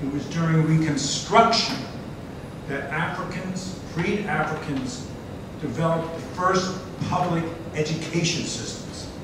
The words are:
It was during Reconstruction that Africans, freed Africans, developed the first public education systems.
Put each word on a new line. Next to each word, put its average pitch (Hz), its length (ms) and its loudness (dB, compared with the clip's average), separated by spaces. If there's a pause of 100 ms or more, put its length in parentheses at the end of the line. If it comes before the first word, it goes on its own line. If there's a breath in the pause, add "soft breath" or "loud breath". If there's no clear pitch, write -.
It 139 80 -2
was 143 140 -2
during 160 420 4
Reconstruction 160 1080 6 (880)
that 139 240 -4
Africans, - 880 -4 (140)
freed 202 320 0
Africans, 147 840 -2 (540)
developed 160 540 0
the 165 60 -8 (140)
first 185 440 2 (300)
public 170 340 2 (320)
education 156 720 0
systems. - 640 -6 (140)